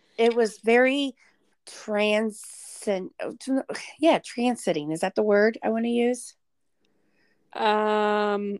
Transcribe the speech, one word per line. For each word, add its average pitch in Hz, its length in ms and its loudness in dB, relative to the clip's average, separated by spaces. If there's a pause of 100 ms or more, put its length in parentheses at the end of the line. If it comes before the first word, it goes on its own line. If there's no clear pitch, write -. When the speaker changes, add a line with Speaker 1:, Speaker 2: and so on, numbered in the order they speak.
(180)
Speaker 1:
It 233 180 4
was 226 220 0
very 262 560 2 (540)
transcend-, 208 1400 -4 (880)
yeah, 302 180 4
transiting. 180 760 -2
Is 160 100 -6
that 190 120 -2
the 220 80 0
word 208 420 4
I 214 60 -2
wanna 226 200 -2
use? 240 440 -2 (1200)
Speaker 2:
Um, 208 1080 0